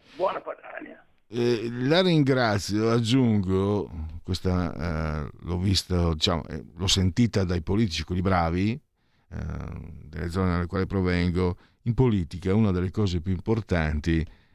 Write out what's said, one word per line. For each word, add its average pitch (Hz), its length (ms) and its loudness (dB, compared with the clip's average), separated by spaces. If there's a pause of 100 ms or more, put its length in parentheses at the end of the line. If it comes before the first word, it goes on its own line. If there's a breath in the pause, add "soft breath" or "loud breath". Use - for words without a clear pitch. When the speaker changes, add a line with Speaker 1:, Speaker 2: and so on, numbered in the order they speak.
(140)
Speaker 1:
Buona 180 260 -4
Padania. - 640 -14 (240)
Speaker 2:
Eh, 117 420 0
la 131 320 2
ringrazio, 120 880 2
aggiungo, 104 1000 2 (320)
questa, 80 1040 -2
eh, 55 60 -10 (100)
l'ho 87 180 -4
vista, 90 540 2
diciamo, 80 340 0
eh, 71 180 -10 (120)
l'ho 87 100 -4
sentita 98 560 2
dai 87 200 0
politici, 90 420 -2
quelli 90 180 -4
bravi, 90 500 2
eh, - 640 -16 (680)
delle 80 260 -8
zone 92 220 0
dalle 87 140 0
quali 92 200 -2
provengo. 90 720 0 (260 soft breath)
In 120 120 -2
politica 95 600 2
una 110 160 4
delle 90 200 0
cose 90 300 0
più 95 120 -2
importanti 82 920 0 (300 soft breath)